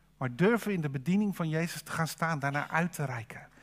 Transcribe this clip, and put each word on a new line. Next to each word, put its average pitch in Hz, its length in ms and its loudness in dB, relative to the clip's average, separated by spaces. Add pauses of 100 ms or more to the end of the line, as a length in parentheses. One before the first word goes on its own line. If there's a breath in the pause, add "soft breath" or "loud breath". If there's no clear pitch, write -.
(180 loud breath)
Maar 123 180 -2
durven 208 320 4
we 208 60 0
in 180 80 0
de 147 80 -2
bediening 175 460 2
van 160 140 -2
Jezus 160 320 -2
te - 100 -12
gaan 156 160 0
staan, 160 320 -2
daarnaar 143 280 -2
uit 170 260 0
te 147 120 -4
reiken. 120 420 -8 (140 loud breath)